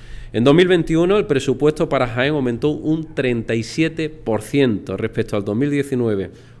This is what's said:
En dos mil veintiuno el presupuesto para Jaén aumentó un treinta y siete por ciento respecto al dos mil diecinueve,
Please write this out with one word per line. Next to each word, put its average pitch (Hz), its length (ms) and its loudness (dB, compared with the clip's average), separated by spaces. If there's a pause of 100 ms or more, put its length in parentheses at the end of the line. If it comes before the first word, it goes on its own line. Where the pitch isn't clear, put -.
(320)
En 113 120 2
dos 143 100 8
mil 180 140 6
veintiuno 175 480 2
el 180 100 0
presupuesto 143 640 0
para 127 180 0
Jaén 123 280 0
aumentó 127 360 -2
un 156 460 -4
treinta 120 400 -2
y 113 80 -2
siete 156 460 -4
por 110 320 -4
ciento 113 540 0
respecto 110 400 -4
al 101 80 -2
dos 104 120 -2
mil 143 140 0
diecinueve, 120 600 -2 (300)